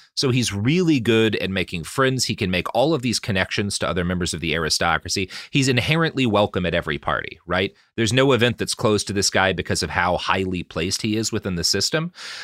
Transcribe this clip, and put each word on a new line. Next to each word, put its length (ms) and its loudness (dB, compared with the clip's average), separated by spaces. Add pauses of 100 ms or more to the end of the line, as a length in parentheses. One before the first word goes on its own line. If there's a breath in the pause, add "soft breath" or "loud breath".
(140 soft breath)
So 160 0
he's 240 0
really 460 2
good 380 4
at 120 -4
making 360 -4
friends. 400 0
He 100 -4
can 160 -2
make 240 0
all 180 4
of 80 -2
these 160 0
connections 640 -2
to 100 -2
other 140 0
members 280 -2
of 100 -8
the 120 0
aristocracy. 720 0 (220 loud breath)
He's 180 2
inherently 600 2
welcome 400 2
at 80 0
every 240 -2
party, 480 -4
right? 260 0 (220 soft breath)
There's 180 0
no 180 4
event 280 2
that's 160 -4
closed 320 0
to 60 -4
this 180 0
guy 220 4
because 280 -4
of 80 -4
how 280 0
highly 440 -2
placed 400 -4
he 160 -2
is 140 -4
within 240 -4
the 80 -2
system. 480 -2 (320 loud breath)